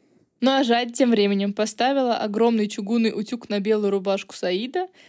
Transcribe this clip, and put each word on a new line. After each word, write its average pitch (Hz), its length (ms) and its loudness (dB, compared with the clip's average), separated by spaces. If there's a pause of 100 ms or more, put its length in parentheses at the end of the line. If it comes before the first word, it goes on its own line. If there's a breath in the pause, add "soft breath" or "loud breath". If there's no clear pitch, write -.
(400)
Ну 254 100 2
а 269 120 4
Жад 233 300 0
тем 247 180 2
временем 202 420 2
поставила 240 640 0
огромный 220 520 0
чугунный 220 440 -2
утюг 214 360 -8
на 208 100 -2
белую 208 320 0
рубашку 196 440 -2
Саида, 233 540 -4 (200 soft breath)